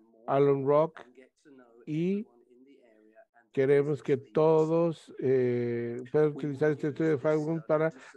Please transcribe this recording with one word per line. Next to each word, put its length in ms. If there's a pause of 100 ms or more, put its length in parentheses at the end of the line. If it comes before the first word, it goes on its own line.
(260)
Allen 400
Rock, 340 (840)
y 400 (1300)
queremos 500
que 160
todos, 1000
eh, 840 (100)
puedan 200
utilizar 380
este 180
estudio 240
de 60
Five 200
Winds 280
para 240 (260)